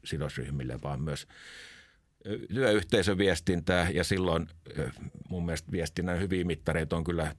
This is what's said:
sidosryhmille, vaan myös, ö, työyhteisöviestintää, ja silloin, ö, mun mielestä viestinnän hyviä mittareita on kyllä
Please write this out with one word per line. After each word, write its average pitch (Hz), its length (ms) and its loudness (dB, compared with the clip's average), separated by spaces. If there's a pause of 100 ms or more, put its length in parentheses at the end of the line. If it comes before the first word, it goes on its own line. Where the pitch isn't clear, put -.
sidosryhmille, 67 800 -6
vaan 69 180 -4
myös, 73 260 -6 (1000)
ö, 107 120 -6 (160)
työyhteisöviestintää, 95 1400 4
ja 82 140 2
silloin, 85 440 2 (300)
ö, 69 120 -4 (380)
mun 87 180 -4
mielestä 80 260 -4
viestinnän 87 480 -2
hyviä 92 240 0
mittareita 80 520 0
on 82 80 -2
kyllä 82 340 -2